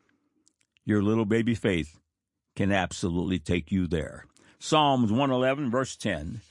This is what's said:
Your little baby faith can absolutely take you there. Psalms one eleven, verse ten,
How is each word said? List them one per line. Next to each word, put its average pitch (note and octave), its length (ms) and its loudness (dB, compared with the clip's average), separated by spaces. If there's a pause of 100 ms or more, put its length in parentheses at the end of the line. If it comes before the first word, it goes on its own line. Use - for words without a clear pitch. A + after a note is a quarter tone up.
(840)
Your G#2 180 2
little A2 220 2
baby A2+ 300 2
faith F2 440 -2 (560)
can G2 160 0
absolutely F2+ 680 -2
take F2 340 -2
you F#2 140 0
there. D#2 400 -6 (320)
Psalms C#3 520 2
one C3+ 200 2
eleven, C3 400 0
verse B2+ 260 -2
ten, F2+ 540 -6